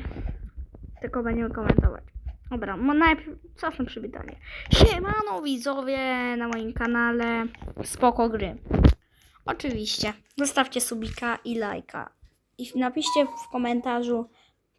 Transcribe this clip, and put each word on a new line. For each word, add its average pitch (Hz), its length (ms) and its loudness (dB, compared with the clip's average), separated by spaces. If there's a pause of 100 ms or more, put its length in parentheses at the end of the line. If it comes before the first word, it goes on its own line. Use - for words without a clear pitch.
(1000)
tylko 240 220 -4
będziemy 233 260 -2
komentować. 214 540 2 (480)
Dobra, 202 260 -4
mo-, 262 160 2
najpierw 320 440 4 (180)
cofnę 320 300 -4
przywitanie. - 540 -12 (340)
Siemano 403 680 4
widzowie 269 540 -2 (400)
na 233 100 -4
moim 226 260 -4
kanale 233 720 0 (380)
Spoko 240 460 4
Gry. 208 280 -4 (880)
Oczywiście, 214 680 -2 (240)
zostawcie 277 440 0
subika 226 540 -4 (100)
i 240 100 -4
lajka. - 580 -6 (440)
I - 220 -4
napiszcie 254 460 2
w - 260 -10
komentarzu 240 800 0 (500)